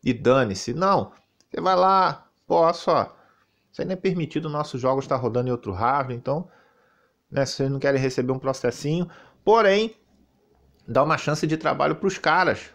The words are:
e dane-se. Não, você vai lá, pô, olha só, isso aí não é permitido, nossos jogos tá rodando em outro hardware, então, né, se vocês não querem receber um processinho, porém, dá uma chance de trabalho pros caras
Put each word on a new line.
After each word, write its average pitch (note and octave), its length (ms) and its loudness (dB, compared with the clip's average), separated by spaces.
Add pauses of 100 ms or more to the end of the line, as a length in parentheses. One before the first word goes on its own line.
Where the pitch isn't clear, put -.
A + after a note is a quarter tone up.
e B2 100 0
dane-se. A#2 600 0
Não, E3+ 380 0 (360)
você - 120 -8
vai F#3 160 2
lá, F#3 500 2 (200)
pô, F3 100 0
olha E3 160 4
só, D#3+ 440 0 (540)
isso - 100 -14
aí D#3+ 60 -4
não F#3 80 -4
é - 20 -10
permitido, E3+ 520 -4
nossos D3 320 -6
jogos C3+ 260 0
tá C#3 100 0
rodando B2 320 -2
em B2+ 40 -2
outro A#2+ 200 -6
hardware, B2 440 -2
então, C#3+ 320 -6 (800)
né, C#3 160 -2
se - 80 -8
vocês C3+ 160 -2
não C#3 80 -4
querem C#3 220 0
receber C3 320 -2
um C3 60 -2
processinho, C#3+ 680 -4 (360)
porém, G#3+ 520 4 (920)
dá A#2 160 2
uma D3+ 160 2
chance D3+ 280 -2
de D#3 100 0
trabalho D3+ 400 0
pros - 220 -2
caras D#3+ 560 0